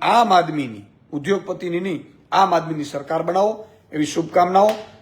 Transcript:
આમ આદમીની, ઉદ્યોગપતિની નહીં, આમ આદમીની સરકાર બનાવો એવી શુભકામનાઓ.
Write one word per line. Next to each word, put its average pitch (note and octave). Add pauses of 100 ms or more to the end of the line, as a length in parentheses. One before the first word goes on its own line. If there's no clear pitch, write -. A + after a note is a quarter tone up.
આમ G#3+
આદમીની, D3+ (280)
ઉદ્યોગપતિની F3
નહીં, F3+ (280)
આમ F#3
આદમીની D#3+
સરકાર D3
બનાવો G3 (260)
એવી D3+
શુભકામનાઓ. F3+ (320)